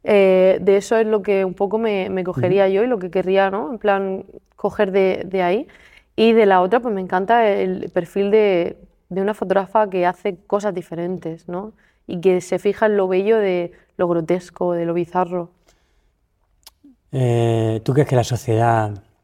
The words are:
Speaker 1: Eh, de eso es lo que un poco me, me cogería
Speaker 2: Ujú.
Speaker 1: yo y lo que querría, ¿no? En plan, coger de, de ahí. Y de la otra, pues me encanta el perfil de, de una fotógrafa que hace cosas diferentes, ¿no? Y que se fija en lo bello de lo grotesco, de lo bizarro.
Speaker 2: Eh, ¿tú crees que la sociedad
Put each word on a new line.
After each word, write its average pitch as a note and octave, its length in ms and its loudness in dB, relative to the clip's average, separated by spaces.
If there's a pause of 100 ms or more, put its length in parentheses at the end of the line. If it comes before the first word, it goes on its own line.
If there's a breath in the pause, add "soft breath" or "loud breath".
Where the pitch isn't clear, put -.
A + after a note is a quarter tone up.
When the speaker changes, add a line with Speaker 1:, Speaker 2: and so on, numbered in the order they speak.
Speaker 1:
Eh, F#3+ 560 4
de G3 160 4
eso G3+ 200 0
es A3+ 100 2
lo G#3+ 160 0
que G3 240 0
un F3+ 80 -6
poco G3+ 240 -4
me, G3+ 320 -4
me F#3 140 -4
cogería F3+ 420 0
Speaker 2:
Ujú. F#3+ 80 2
Speaker 1:
yo G3 100 2
y - 40 0
lo B3 100 -2
que F3+ 120 -8
querría, F#3+ 400 0
¿no? A#3 200 -6
En A#3 80 -10
plan, G3 480 -2 (280)
coger G3+ 380 -2
de, F#3+ 340 0
de F#3+ 160 -4
ahí. F#3+ 240 -2 (480 soft breath)
Y A3+ 200 4
de A3 100 6
la F#3+ 160 6
otra, F#3+ 200 2
pues A#3 140 -4
me F#3+ 60 -4
encanta G3 480 0
el F#3+ 420 -2
perfil G3 400 -2
de, G3 460 2 (320)
de F#3 140 -4
una G3 100 -2
fotógrafa F#3+ 560 -2
que F3+ 160 -2
hace F3+ 320 -4 (100)
cosas G3+ 280 -2
diferentes, E3+ 760 -8
¿no? F#3+ 240 -10 (340)
Y F3+ 140 -8
que F3+ 220 2
se F3+ 160 -4
fija G3+ 260 0
en G#3+ 140 2
lo F#3+ 100 2
bello G3 300 2
de F3+ 340 -2 (240 soft breath)
lo F3+ 120 0
grotesco, F3 680 -2
de E3+ 100 -2
lo E3+ 80 -4
bizarro. F3 580 -4 (1600)
Speaker 2:
Eh, A#2 680 0
¿tú C3 120 -2
crees D3 140 2
que C3 80 0
la A#2 80 2
sociedad A2+ 800 -2 (220)